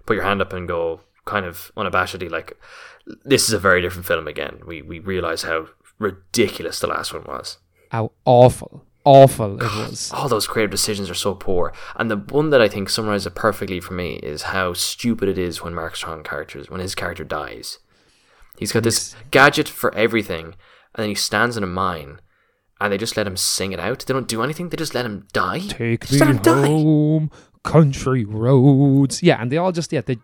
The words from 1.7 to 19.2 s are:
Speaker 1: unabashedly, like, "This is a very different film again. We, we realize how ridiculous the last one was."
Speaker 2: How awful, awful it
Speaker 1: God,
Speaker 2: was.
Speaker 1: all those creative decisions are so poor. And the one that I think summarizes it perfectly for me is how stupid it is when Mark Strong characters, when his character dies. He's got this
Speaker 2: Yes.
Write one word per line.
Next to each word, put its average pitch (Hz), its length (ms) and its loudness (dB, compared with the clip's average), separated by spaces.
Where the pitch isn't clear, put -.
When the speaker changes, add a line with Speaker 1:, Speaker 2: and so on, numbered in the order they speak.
Speaker 1:
unabashedly, 90 540 -4
like, 80 260 -10
"This 131 240 2
is 113 40 0
a 104 60 0
very 90 240 4
different 87 240 -6
film 82 220 -2
again. 73 380 -10
We, 80 160 -14
we 82 180 -14
realize 85 420 -4
how 80 260 -4
ridiculous 98 840 -2
the - 80 -4
last 78 240 -6
one 80 120 -12
was." - 340 -12
Speaker 2:
How 113 220 -4
awful, 123 600 6
awful 135 500 10
it 107 60 -10
Speaker 1:
God, 110 300 -6
Speaker 2:
was. - 220 -10
Speaker 1:
all 139 160 -6
those 107 200 0
creative 107 240 0
decisions 98 360 -2
are 90 60 -8
so 98 200 -2
poor. 90 380 0
And 117 140 -2
the 107 60 -2
one 143 340 -2
that 139 100 6
I 107 80 6
think 98 220 -6
summarizes 104 380 -2
it 85 80 -12
perfectly 95 440 -2
for 90 140 -12
me 87 220 -6
is 73 260 -10
how 92 300 -2
stupid 110 560 -2
it 92 100 -2
is 87 240 -4
when 85 120 -10
Mark 82 220 -8
Strong 80 280 -12
characters, 73 460 -12
when 92 100 -10
his 95 160 -8
character 87 280 -8
dies. 71 540 -10
He's - 140 -6
got 113 100 2
this - 320 0
Speaker 2:
Yes. - 160 -20